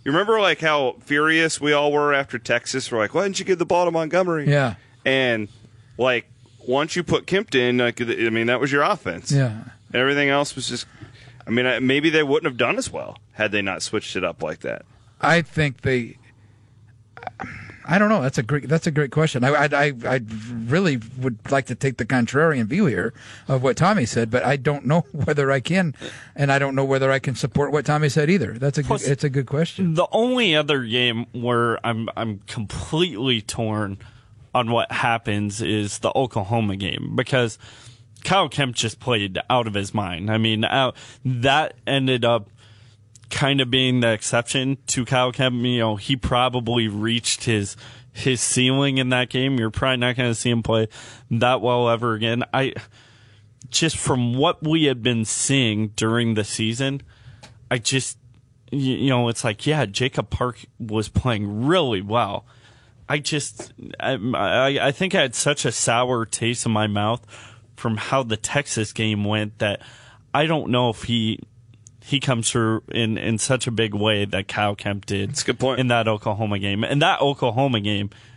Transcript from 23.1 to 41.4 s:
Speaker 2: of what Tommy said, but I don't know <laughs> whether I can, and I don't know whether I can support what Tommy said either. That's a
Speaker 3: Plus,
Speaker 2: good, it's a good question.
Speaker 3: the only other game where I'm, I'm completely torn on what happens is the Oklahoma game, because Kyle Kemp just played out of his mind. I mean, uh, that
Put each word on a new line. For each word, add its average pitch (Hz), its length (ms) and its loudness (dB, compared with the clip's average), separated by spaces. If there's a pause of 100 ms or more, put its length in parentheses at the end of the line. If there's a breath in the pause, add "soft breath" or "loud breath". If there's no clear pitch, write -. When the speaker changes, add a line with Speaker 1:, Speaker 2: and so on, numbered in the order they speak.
Speaker 2:
of 131 140 0
what 127 160 2
Tommy 175 300 2
said, 113 240 -2
but 123 120 2
I 143 140 2
don't 143 280 -2
know 160 160 4
<laughs> - 100 -6
whether 143 400 0
I 135 80 2
can, 165 340 0 (420 loud breath)
and 139 160 2
I 135 60 6
don't 139 160 0
know 135 120 2
whether 135 260 4
I 135 80 4
can 131 160 -2
support 139 360 0
what 147 140 0
Tommy 151 240 2
said 147 200 2
either. 156 240 2
That's 135 260 -2
a 147 40 0
Speaker 3:
Plus, 139 200 -2
Speaker 2:
good, 131 80 2
it's 139 120 -2
a 151 60 2
good 131 160 0
question. 165 480 -2
Speaker 3:
the 165 180 2
only 233 440 4
other 147 280 2
game 120 480 0
where 117 540 0
I'm, 113 320 -2
I'm 107 300 -4
completely 127 920 -2
torn 107 580 -4 (560 soft breath)
on 117 160 0
what 117 200 0
happens 104 720 -2
is 104 380 -2
the - 160 0
Oklahoma 113 600 -2
game, 98 380 -6
because 123 440 0 (680 loud breath)
Kyle 185 240 2
Kemp 127 260 -2
just - 240 -4
played 101 400 0 (100)
out 123 180 2
of 107 60 -6
his 101 200 -4
mind. 98 360 -4
I 110 80 2
mean, 110 280 2
uh, 110 260 2 (320 loud breath)
that 135 520 2 (120)